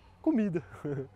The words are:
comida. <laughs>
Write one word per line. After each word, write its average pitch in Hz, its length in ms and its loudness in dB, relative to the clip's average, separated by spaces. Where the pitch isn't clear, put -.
comida. 208 420 2
<laughs> 139 320 -4